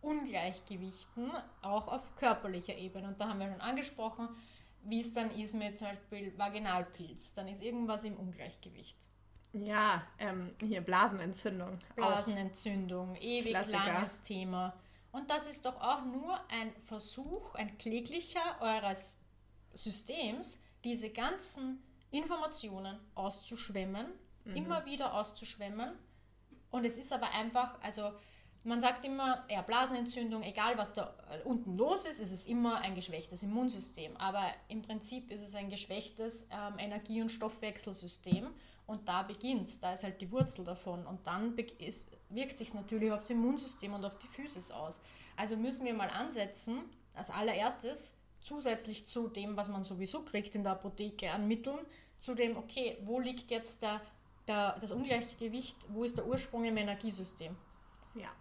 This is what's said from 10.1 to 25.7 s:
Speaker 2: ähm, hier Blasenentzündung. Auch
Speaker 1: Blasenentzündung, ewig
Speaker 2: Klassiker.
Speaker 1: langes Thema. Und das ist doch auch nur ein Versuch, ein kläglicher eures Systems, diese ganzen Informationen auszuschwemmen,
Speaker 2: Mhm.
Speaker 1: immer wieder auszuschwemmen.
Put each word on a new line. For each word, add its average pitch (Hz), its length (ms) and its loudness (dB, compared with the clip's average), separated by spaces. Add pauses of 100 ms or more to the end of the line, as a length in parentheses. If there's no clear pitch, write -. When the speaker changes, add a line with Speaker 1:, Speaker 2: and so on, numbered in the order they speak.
Speaker 2:
ähm, 185 420 -2
hier 214 200 2
Blasenentzündung. 185 920 4
Auch - 260 -10
Speaker 1:
Blasenentzündung, 196 1200 2
ewig 240 340 2
Speaker 2:
Klassiker. 202 360 4
Speaker 1:
langes 202 360 2
Thema. 185 520 0 (380)
Und 269 180 -4
das 294 180 4
ist - 160 -4
doch 254 160 0
auch 262 240 4
nur 294 340 -2 (120)
ein 226 220 -2 (100)
Versuch, 277 720 2
ein 214 240 -4
kläglicher 294 840 -2
eures 208 580 2 (540)
Systems, 254 880 2 (220)
diese 233 260 0
ganzen 262 720 2 (280)
Informationen 269 880 0 (160)
auszuschwemmen, 196 920 -2 (380)
Speaker 2:
Mhm. 208 120 -6
Speaker 1:
immer 320 300 0
wieder 277 280 0
auszuschwemmen. 214 760 -2 (800)